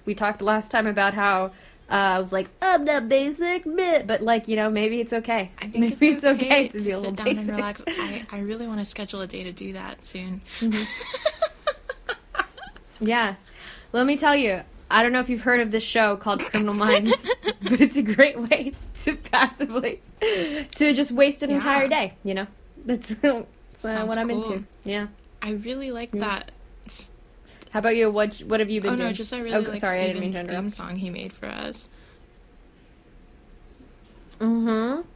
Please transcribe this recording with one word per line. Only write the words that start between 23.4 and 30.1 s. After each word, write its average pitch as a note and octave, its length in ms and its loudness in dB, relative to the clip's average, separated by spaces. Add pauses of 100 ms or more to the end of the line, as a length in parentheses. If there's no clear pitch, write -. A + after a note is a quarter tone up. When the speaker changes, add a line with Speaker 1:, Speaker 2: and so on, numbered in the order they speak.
Speaker 2:
Sounds A3 300 -4
Speaker 1:
what A3+ 100 -2
I'm A3+ 100 -2
Speaker 2:
cool. A3 240 -2
Speaker 1:
into. F#3+ 120 -6 (200)
Yeah. G#3 240 -4 (340)
Speaker 2:
I G#3+ 100 -4
really B3+ 380 -6
like A#3 220 -8
Speaker 1:
Mm. G#3 80 -4
Speaker 2:
that. G3+ 300 -4 (1200)
Speaker 1:
How G#3+ 100 -2
about A3+ 160 4
you? A3 140 4
What, G#3+ 280 0
what G#3+ 220 0
have G#3 100 0
you G#3+ 100 -2
been G3 120 0
Speaker 2:
Oh, - 40 0
no, B3 80 0
Speaker 1:
doing? A3+ 100 -2
Speaker 2:
just G#3+ 200 -8
I B3 60 -6
really A3 260 0
Speaker 1:
Oh, G#3+ 40 -6
Speaker 2:
like G#3 100 -8
Speaker 1:
sorry, F#3 200 0
I F#3 60 0
didn't F#3 140 -2